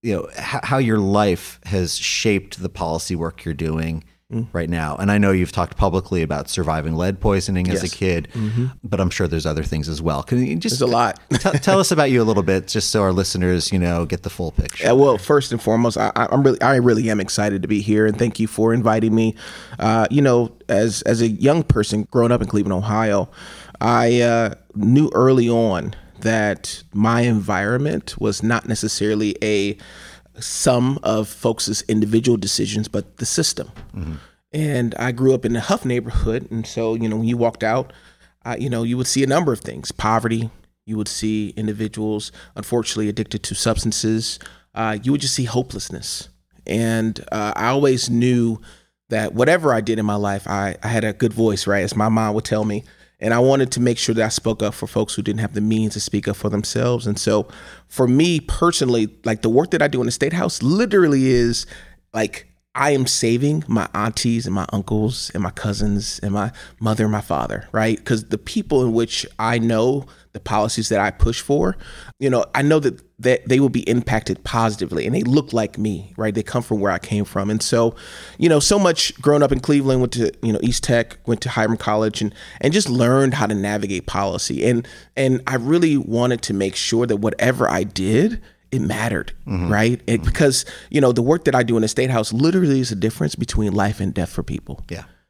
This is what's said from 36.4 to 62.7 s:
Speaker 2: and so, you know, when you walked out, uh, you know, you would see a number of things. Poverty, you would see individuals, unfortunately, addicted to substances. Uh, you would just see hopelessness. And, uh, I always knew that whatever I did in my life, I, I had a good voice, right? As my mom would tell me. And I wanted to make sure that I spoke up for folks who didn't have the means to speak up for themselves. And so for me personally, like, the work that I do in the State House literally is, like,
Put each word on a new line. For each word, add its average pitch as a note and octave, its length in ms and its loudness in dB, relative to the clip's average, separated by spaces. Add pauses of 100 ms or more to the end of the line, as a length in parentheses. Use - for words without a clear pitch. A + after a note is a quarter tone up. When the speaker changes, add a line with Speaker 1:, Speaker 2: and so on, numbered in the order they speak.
Speaker 2:
and A2+ 160 -6
so, A2+ 280 -2
you A2+ 140 -2
know, G#2+ 80 -2
when A2+ 100 -2
you A#2+ 100 0
walked A#2 280 0
out, B2 280 -2 (520)
uh, A#2 140 -8
you D3 100 -4
know, A#2 140 -2
you A#2 140 -2
would B2 100 -2
see - 160 0
a - 40 2
number D3 260 2
of G#2+ 80 -2
things. - 320 -10
Poverty, A2+ 580 0 (360)
you A2 100 -6
would G#2+ 120 -4
see G#2+ 480 -4
individuals, G#2+ 760 -6 (220)
unfortunately, A2 540 -2
addicted G#2 360 -4
to - 100 -6
substances. A2 840 -2 (360)
Uh, G#2+ 280 -4
you B2+ 100 0
would C#3+ 80 0
just C3 140 -4
see C3 100 -2
hopelessness. - 840 -6 (380)
And, A2+ 680 -2
uh, G#2 240 -4
I A2+ 120 0
always C3 420 2
knew A#2 500 2 (480)
that A2 260 -4
whatever D3 400 4
I A2+ 60 0
did A2 180 -2
in G#2+ 80 0
my G#2 100 0
life, G2+ 300 -2
I, G2 360 -2
I A2 60 -4
had A2+ 160 0
a G#2+ 80 -2
good A2 200 0
voice, G#2+ 340 2
right? G2+ 160 2
As F#2+ 140 -2
my G#2+ 120 2
mom A2 260 2
would G#2+ 100 -2
tell G#2+ 200 -2
me. G#2+ 200 -4 (360)
And A2 120 0
I A#2 60 2
wanted C3 340 4
to - 80 -4
make A#2+ 180 2
sure - 180 0
that A2 80 2
I A2 60 -2
spoke - 340 -2
up G#2 100 -2
for - 140 -8
folks - 260 -2
who G2+ 80 -6
didn't G#2 180 -2
have A2+ 140 -4
the G#2 60 -2
means A2 340 0
to G#2 60 -6
speak - 260 -4
up G2+ 80 -2
for - 140 -6
themselves. A#2 580 -2
And G#2 120 -2
so G#2+ 280 0 (400)
for B2+ 220 0
me D#3 320 4
personally, B2 680 0 (160)
like, A2 180 -2
the A2+ 60 0
work C3 220 4
that E3+ 100 0
I D3 60 4
do C#3+ 140 -2
in A#2 60 0
the A#2+ 60 -2
State C#3 200 -2
House F3 280 -2
literally D#3+ 720 4
is, A#2+ 340 2 (480)
like, - 360 -4 (260)